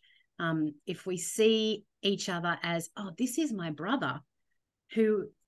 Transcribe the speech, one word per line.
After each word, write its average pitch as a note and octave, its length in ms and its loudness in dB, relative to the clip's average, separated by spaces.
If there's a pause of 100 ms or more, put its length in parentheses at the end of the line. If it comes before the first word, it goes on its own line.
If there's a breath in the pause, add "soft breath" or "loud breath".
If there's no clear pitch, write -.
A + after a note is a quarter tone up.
(400 soft breath)
Um, D#3+ 340 0 (120)
if F3 200 -8
we F#3 120 -2
see A3 680 2 (160)
each G3 260 0
other E3+ 360 -2
as, E3+ 340 -2
"Oh, G3 200 -8
this B3 200 -2
is D4 160 0
my E3+ 160 -4
brother D3+ 500 -2 (720)
who G#3+ 380 4 (180)